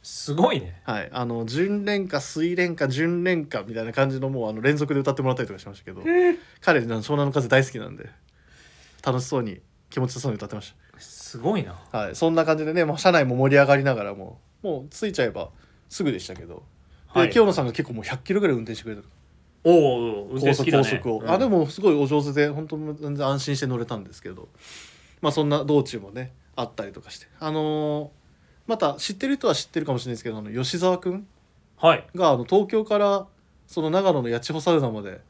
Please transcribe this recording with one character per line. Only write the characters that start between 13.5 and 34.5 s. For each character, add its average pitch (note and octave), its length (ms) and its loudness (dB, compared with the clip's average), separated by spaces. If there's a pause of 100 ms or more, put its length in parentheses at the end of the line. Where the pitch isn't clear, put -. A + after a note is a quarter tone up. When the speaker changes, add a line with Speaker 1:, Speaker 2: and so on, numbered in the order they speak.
Speaker 2:
り C#3+ 60 8
上 C#3 60 8
が C#3 120 6
り C3+ 60 0
な C3+ 120 2
が G#2+ 80 -6
ら G2 120 -8
も、 G2 240 -16 (220)
も D#3 200 -4
う D3 80 -18
着 - 200 -6
い - 40 -8
ち - 80 -2
ゃ B2 40 4
え A2 40 -2
ば F2+ 200 -8 (400)
す - 140 -6
ぐ C#3+ 80 2
で F#2+ 80 -4
し - 80 -14
た F#2 80 -12
け E2 100 -18
ど。 E2+ 180 -18 (500)
で、 F#3 60 4
Speaker 1:
は F3 60 8
い。 - 40 0
Speaker 2:
清 A3+ 160 8
野 F#3+ 80 4
さ D3 100 0
ん - 20 0
が A#2+ 60 -2
結 C#3+ 160 -4
構 B2 60 -10
も A2 80 -8
う - 20 -12
百 - 200 -8
キ F#3+ 100 -4
ロ G3+ 80 2
ぐ G3 60 2
ら C#3+ 60 4
い - 20 2
運 A2+ 80 -4
転 A2+ 120 -10
し - 40 -14
て - 40 -18
く A2+ 60 -10
れ G#2+ 60 -10
た。 G2+ 80 -18 (600)
Speaker 1:
お E3+ 80 8
う - 20 10
お A#2+ 520 4
う、 - 60 -16
運 C3 60 -8
転 C3+ 180 4
好 - 80 0
き - 80 2
だ C#3 80 6
ね。 C3+ 40 4
Speaker 2:
高 - 60 0
速、 G2 140 -2
高 B2 60 -2
速 - 20 0
を。 A2 80 -2
Speaker 1:
う A2 60 -10
ん。 D#3+ 60 0
Speaker 2:
あ、 F#3 60 4
で B3+ 80 2
も F3+ 220 4
す E3+ 140 -10
ご G3+ 100 6
い D3+ 40 6
お C#3+ 120 4
上 D3 160 2
手 C#3+ 100 -4
で、 D3 160 2
本 D3+ 180 -8
当 D#3 100 -8 (160)
全 D3 220 -8
然 C#3 120 -2
安 C#3 120 0
心 C#3 160 -4
し C3 40 -6
て C#3 80 -2
乗 B2+ 100 -2
れ A#2 80 -4
た A2+ 120 -8
ん G2+ 60 -10
で F#2+ 100 -18
す - 80 -20
け - 80 -14
ど。 - 180 -18 (720)
ま D3+ 80 2
あ、 - 20 0
そ D#3 120 0
ん D3 60 2
な D3 160 2
道 C#3+ 180 4
中 B2 160 -8
も G2 120 -16
ね、 B2+ 220 -10 (220)
あ B2+ 80 -4
っ A#2 100 -8
た G#2 120 -8
り G2 60 -14
と - 100 -18
か - 80 -20
し - 100 -18
て。 - 80 -20 (120)
あ D#3 120 -6
の D3+ 560 -2
ー、 - 20 -18 (580)
ま A3+ 100 -2
た C#3+ 180 0
知 - 180 -8
っ - 20 -8
て C4+ 120 -6
る C#4 80 0
人 B3+ 120 -2
は - 80 2
知 - 120 -8
っ - 20 -20
て E3 100 -4
る D3+ 60 -4
か C#3+ 80 -2
も A#2+ 60 -2
し A#2 60 -10
れ B2+ 40 -10
な - 20 -6
い - 20 -6
で A2+ 40 -8
す - 60 -16
け A#2+ 60 -6
ど、 A2 80 -8
あ G#2+ 40 -10
の、 G#2+ 100 -12
吉 C3 260 -4
沢 F3+ 220 2
く F3+ 100 -4
ん G3 180 -8 (500)
Speaker 1:
は E3 180 6
い。 - 200 -10
Speaker 2:
が、 F3 160 4
あ B2+ 60 4
の、 A#2+ 60 -4
東 G3 240 2
京 G#3+ 180 0
か G#3 120 0
ら、 G3+ 300 2 (400)
そ - 140 -6
の、 D#3 80 0
長 F#3 240 4
野 C#3 80 0
の A#2+ 80 -4
八 A#2 180 -4
千 - 20 -
穂 D#3 120 -6